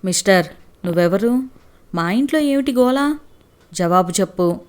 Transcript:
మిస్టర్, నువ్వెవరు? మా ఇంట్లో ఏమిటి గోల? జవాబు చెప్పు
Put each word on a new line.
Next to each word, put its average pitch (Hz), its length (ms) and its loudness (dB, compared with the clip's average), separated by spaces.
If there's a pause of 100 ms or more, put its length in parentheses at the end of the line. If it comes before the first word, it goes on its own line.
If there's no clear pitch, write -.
మిస్టర్, 185 400 2 (400)
నువ్వెవరు? 190 580 0 (520)
మా 170 160 -2
ఇంట్లో 269 280 0
ఏమిటి 277 320 0
గోల? 254 280 2 (720)
జవాబు 175 380 0
చెప్పు 175 580 -2